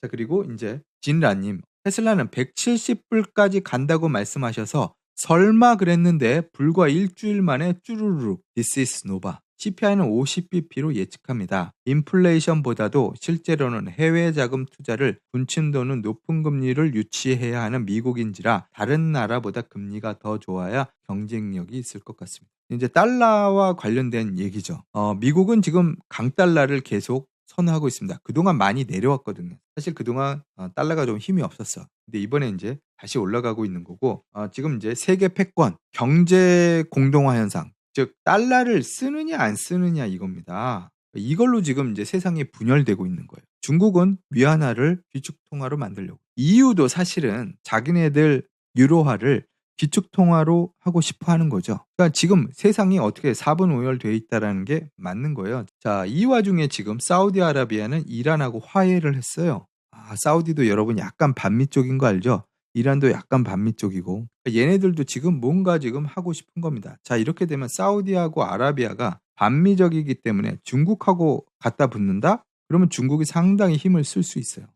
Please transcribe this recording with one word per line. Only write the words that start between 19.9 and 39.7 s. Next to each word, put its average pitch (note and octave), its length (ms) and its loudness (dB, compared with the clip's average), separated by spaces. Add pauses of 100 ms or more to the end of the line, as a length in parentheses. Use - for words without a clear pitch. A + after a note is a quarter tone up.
더 G#2+ 180 -6
좋아야 G2+ 480 -4 (220)
경쟁력이 G#2 680 -8
있을 A#2+ 240 -12
것 - 180 -20
같습니다." - 340 -20 (180)
이제 A#2+ 160 -4
달러와 G3+ 880 2
관련된 A2+ 640 -4
얘기죠. G2+ 540 -8
어, G#2 220 -2
미국은 F3+ 480 2
지금 E3+ 340 2 (140)
강달러를 C#3 720 0
계속 A#2+ 440 -6 (200)
선호하고 D#3+ 420 0
있습니다. F#2+ 340 -8
그동안 E3 360 0
많이 G#2+ 260 2
내려왔거든요. F#2+ 720 -4 (180)
사실 D3+ 200 -8
그동안, C3+ 480 -6 (120)
어, F#2 200 -12
달러가 D3+ 320 -2
좀 A2+ 100 -4
힘이 F3+ 240 -2
없었어. - 460 -8 (180)
근데 A2+ 160 -10
이번에 B2 300 -2
이제 G2+ 280 -8 (200)
다시 - 180 -10
올라가고 A2+ 480 -2
있는 F2+ 200 -8
거고, F#2+ 380 -6 (120)
어, G#2 160 -8
지금 C#3+ 260 -6
이제 G#2+ 180 -6
세계 F#3 340 0
패권, E3+ 500 0 (140)
경제 E3+ 960 4
공동화 C3+ 460 4
현상, G2 360 -4 (220)
즉 C3 180 -2 (100)
달러를 A#3+ 600 2
쓰느냐 D4+ 560 -6
안 D3+ 180 0
쓰느냐 F3 480 -2